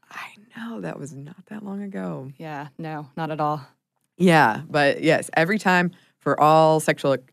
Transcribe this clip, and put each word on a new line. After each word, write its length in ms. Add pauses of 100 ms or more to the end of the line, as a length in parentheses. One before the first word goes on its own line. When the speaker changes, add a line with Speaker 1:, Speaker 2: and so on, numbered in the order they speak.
(120)
Speaker 1:
I 160 (300)
know, 240
that 180
was 140
not 340
that 160
long 200
ago. 540
Speaker 2:
Yeah, 300 (100)
no, 300 (100)
not 140
at 80
all. 220 (560)
Speaker 1:
Yeah, 520
but 340
yes, 320
every 240
time 320 (280)
for 200
all 400
sexual 380 (160)